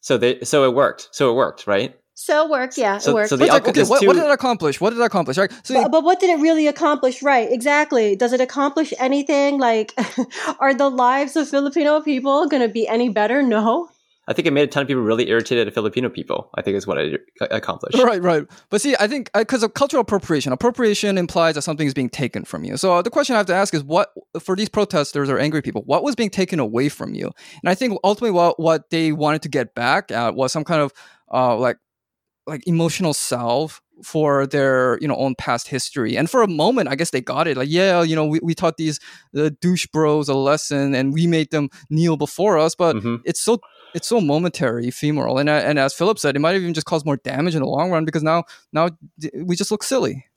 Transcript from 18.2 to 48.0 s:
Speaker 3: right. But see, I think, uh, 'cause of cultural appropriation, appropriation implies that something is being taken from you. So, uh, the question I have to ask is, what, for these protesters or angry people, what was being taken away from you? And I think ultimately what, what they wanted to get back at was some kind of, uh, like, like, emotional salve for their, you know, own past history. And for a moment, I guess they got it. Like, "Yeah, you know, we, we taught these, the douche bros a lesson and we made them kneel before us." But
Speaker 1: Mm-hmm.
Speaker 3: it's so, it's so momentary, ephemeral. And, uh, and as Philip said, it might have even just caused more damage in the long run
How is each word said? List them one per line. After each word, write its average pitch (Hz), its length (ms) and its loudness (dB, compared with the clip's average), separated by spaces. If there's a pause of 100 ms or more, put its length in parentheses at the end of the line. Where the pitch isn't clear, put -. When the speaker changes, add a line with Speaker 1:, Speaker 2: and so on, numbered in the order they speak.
Speaker 3:
right. 170 240 0 (260)
But 208 100 0
see, 277 180 0
I 202 80 2
think, 247 280 -6
uh, 214 100 2
'cause 233 180 -2
of 226 120 -2
cultural 277 260 0
appropriation, 156 520 -2
appropriation 208 640 0
implies 165 380 0
that 147 80 -6
something 156 240 -4
is 135 80 -2
being 127 160 -2
taken - 340 -6
from 80 200 -10
you. 98 120 -8
So, 185 180 2
uh, 175 80 4
the 208 80 -2
question 269 260 0
I - 20 4
have 202 80 0
to 180 80 0
ask 190 180 0
is, 147 120 -2
what, 160 280 0 (280)
for 185 160 -4
these 208 120 -4
protesters 147 640 -2
or 131 80 0
angry 151 240 0
people, 107 240 -6
what 147 160 2
was 269 140 -2
being 220 140 -2
taken 185 280 -2
away 123 300 0
from - 260 -8
you? - 160 -8 (320)
And 175 80 0
I 190 60 2
think 247 260 -2
ultimately 208 300 0
what, 170 260 2
what 160 320 0
they 160 220 0
wanted 147 300 0
to 160 60 -10
get 131 280 -4
back 135 340 0
at 117 240 -2
was 131 160 -2
some 156 140 -6
kind 160 160 0
of, 139 120 -2 (400)
uh, 123 240 2
like, 120 200 0 (720)
like, 151 200 -10
emotional 165 480 0
salve 120 640 -2 (240)
for 143 420 2
their, 131 540 2
you 151 80 -4
know, 139 80 -2
own 131 200 -2
past - 320 -4
history. 120 480 -4
And 147 120 0
for 247 140 2
a 214 60 4
moment, 180 400 2
I 139 80 -2
guess 165 140 -2
they 127 120 -2
got 147 260 -2
it. 139 80 -2
Like, 131 140 -2
"Yeah, 175 320 4
you 160 120 0
know, 156 120 0
we, 151 160 0
we 165 120 -2
taught 160 220 -2
these, 156 240 -4 (320)
the 151 180 0
douche 175 420 0
bros 151 360 2
a 139 60 0
lesson 139 600 0
and 135 200 0
we 165 120 2
made 160 240 0
them 147 180 -2 (220)
kneel 160 260 2
before 170 420 0
us." 160 160 2
But 165 220 0
Speaker 1:
Mm-hmm. 117 280 -4
Speaker 3:
it's - 160 -4
so, 226 180 0 (360)
it's 165 120 -8
so 233 140 2
momentary, 143 680 0
ephemeral. 131 500 -2
And, 143 100 0
uh, 151 40 2 (120)
and 147 140 0
as 135 160 0
Philip 202 240 0
said, 139 180 0
it 139 40 -2
might 160 120 2
have 190 100 0
even 170 120 -4
just 156 120 -6
caused 156 200 -2
more 143 100 0
damage 139 380 -4
in 151 80 0
the - 60 -2
long 165 220 -2
run 160 140 0